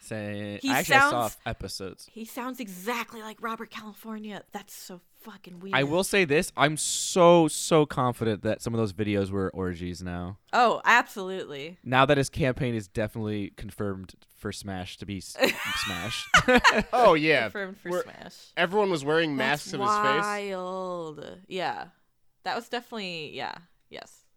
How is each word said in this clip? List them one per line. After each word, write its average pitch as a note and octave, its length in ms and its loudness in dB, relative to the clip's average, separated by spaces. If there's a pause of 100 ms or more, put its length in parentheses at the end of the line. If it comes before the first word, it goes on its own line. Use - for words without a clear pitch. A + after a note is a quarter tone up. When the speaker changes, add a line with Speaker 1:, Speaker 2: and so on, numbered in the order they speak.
Speaker 1:
Say, G#2 600 -8
Speaker 2:
He C4+ 100 -4
Speaker 1:
I - 100 2
actually G#3+ 160 2
saw C#4 140 6 (180)
Speaker 2:
sounds - 80 -10 (100)
Speaker 1:
episodes. - 640 -10
Speaker 2:
He A3+ 140 -14
sounds B3+ 340 -10
exactly A3 640 -8
like G#3+ 180 -14
Robert A3+ 300 -8
California. G#3+ 800 -12
That's - 240 -14
so F3+ 260 -16 (200)
fucking F3+ 400 -20
weird. G3 140 -8
Speaker 1:
I C3+ 100 4
will D#3+ 180 2
say G3 220 4
this. D#3 320 2
I'm C#3+ 200 4
so, E3+ 720 6
so D#3 400 2
confident A#2 560 0
that G#2+ 180 -2
some A#2 140 -4
of A2+ 40 0
those A2 140 0
videos G2+ 380 0
were G2 240 -2
orgies F2+ 480 -6
now. F2+ 360 -8 (140)
Speaker 2:
Oh, A3 320 4
absolutely. F#3 1000 0
Speaker 1:
Now B2+ 220 4
that C#3+ 120 4
his C3+ 100 2
campaign B2+ 460 -2
is G#2+ 140 -6
definitely G#2+ 680 -4
confirmed G2 580 -8 (220)
for G#2 140 -8
Smash F#2+ 480 -10
to - 80 -12
be G2 120 -8
s-, - 200 -14
Speaker 2:
<laughs> - 480 0
Speaker 1:
Smash. F#2 420 -6 (600)
<laughs> - 40 -8
Speaker 3:
Oh, A3+ 220 8
yeah. D3+ 300 4
Speaker 2:
Confirmed G2+ 340 -8
for F3 120 -10
Speaker 3:
We're F3+ 120 -2
Speaker 2:
Smash. - 320 -14 (220)
Speaker 3:
Everyone F#3+ 340 2
was D#3 140 -2
wearing D#3 320 2
Speaker 2:
That's C#3+ 360 -2
Speaker 3:
masks - 20 -
of - 60 -4
his G3+ 100 0
face. G#3 600 0
Speaker 2:
wild. F3+ 960 -8
Yeah. C#3+ 380 -6 (580)
That D3+ 140 -4
was A#3 120 -8
definitely, F#3+ 680 -10
yeah. B2+ 180 -8 (360)
Yes. - 340 -18 (120)